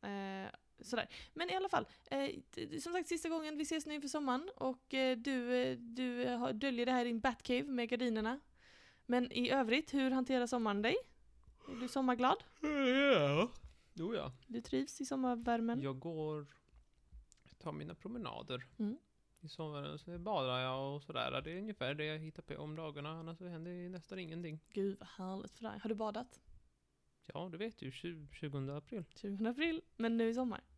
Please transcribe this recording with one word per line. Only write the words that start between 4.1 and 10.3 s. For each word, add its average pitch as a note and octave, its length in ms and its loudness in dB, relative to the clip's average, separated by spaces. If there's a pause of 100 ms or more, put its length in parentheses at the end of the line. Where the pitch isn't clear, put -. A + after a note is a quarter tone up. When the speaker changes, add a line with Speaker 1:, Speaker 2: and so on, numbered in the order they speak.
Speaker 1:
Och, B3+ 380 -4
eh, C4 240 4
du, B3 380 0
eh, B3+ 220 2
du, A#3+ 440 -2
eh, B3 160 0
har, A#3+ 140 0
döljer A#3+ 340 2
det B3+ 60 4
här B3 120 4
i A#3+ 40 2
din A#3 120 0
Batcave B3 420 2
med B3 260 0
gardinerna. A#3 520 2 (680)
Men B3 260 4
i B3 180 4
övrigt, C4+ 440 4
hur C4 160 6
hanterar B3+ 360 4